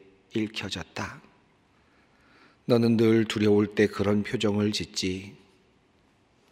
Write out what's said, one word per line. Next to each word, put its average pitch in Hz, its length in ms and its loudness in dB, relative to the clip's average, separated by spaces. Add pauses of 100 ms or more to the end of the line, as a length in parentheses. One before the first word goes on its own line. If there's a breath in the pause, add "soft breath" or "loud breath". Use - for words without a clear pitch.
(340)
읽혀졌다. - 880 -8 (1500 soft breath)
너는 117 300 4
늘 113 280 4
두려울 104 500 2
때 104 120 4
그런 104 360 0
표정을 104 500 -2
짓지. 98 640 -8 (1160 soft breath)